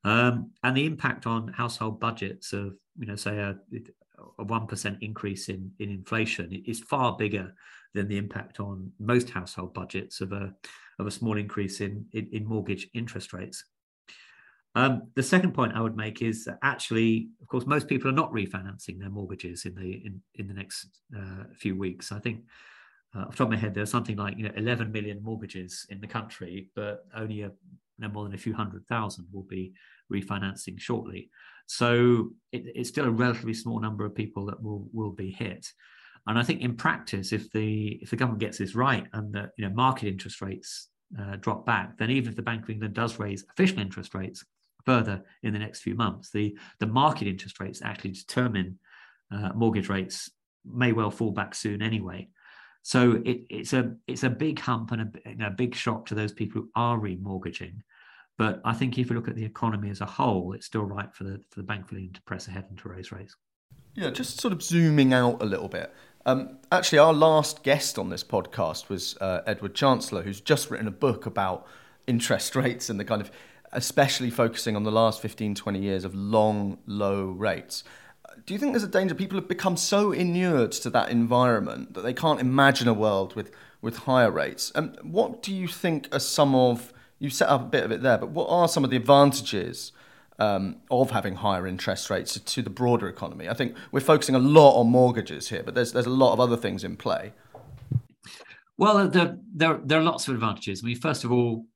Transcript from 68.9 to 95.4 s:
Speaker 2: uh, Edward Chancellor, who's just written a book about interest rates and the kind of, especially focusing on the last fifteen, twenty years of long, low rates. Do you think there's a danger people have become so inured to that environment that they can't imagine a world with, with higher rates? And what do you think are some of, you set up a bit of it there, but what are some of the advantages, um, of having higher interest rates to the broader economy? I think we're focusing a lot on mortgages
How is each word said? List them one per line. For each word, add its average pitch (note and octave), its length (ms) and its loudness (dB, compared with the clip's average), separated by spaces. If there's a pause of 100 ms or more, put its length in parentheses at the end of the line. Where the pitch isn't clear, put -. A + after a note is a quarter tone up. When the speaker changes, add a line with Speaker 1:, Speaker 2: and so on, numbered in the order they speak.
Speaker 2:
uh, F#2 260 -2
Edward G2+ 300 -4
Chancellor, B2 460 2
who's G2 180 -6
just - 300 2
written A2 180 -4
a G2 40 -4
book A#2+ 340 2
about F#2+ 420 -2 (400)
interest A#2 480 0
rates B2 340 0
and G2+ 80 -2
the A2 60 -4
kind G#2+ 160 -2
of, G2+ 100 -10 (420)
especially B2+ 580 2
focusing A2+ 460 2
on G#2 80 0
the G#2+ 80 0
last A2 280 4
fifteen, G#2+ 340 -4
twenty G2 260 -2
years G2 240 -2
of F#2+ 100 -6
long, G#2 720 2
low G2+ 380 0
rates. F#2+ 600 -4 (640)
Do F#3 80 -6
you G#3 60 -4
think C#4+ 120 0
there's A#3+ 100 2
a G3+ 60 -4
danger F#3+ 260 2
people F#3+ 220 -4
have - 120 -4
become F3+ 280 0
so G3+ 360 2
inured F3 600 2
to - 180 -4
that A2+ 180 2
environment A#2 840 2
that F#2 80 -8
they B2 100 -2
can't D3+ 260 2
imagine C3 480 6
a A#2 80 6
world G2+ 400 2
with, G#2 160 -8 (300)
with A2+ 180 -6
higher B2+ 320 6
rates? - 440 -2
And D3+ 280 -2
what F#3 400 0
do G3 120 -6
you F3+ 140 -4
think D#3 440 -2
are C#3 80 0
some C#3 340 4
of, B2 380 4 (260)
you C#3+ 120 -2
set - 180 2
up C#3 140 6
a - 20 -8
bit - 200 2
of A2 80 -2
it - 100 -2
there, B2 160 6
but - 120 -4
what D3+ 180 -2
are E3+ 200 6
some D#3 160 2
of A#2+ 60 2
the B2+ 60 2
advantages, C3+ 960 4 (460)
um, G2 380 0 (140)
of B2+ 200 4
having G2+ 260 -2
higher F#2+ 300 0
interest F#2+ 440 -4
rates F#2+ 280 -2
to - 240 -4
the G#2 80 -6
broader A#2 380 4
economy? D#2+ 400 -2
I A#2 60 0
think A#2+ 200 -2 (160)
we're C#3 100 2
focusing D3+ 340 6
a B2+ 60 8
lot C#3+ 400 12
on A#2 80 8
mortgages A#2 600 4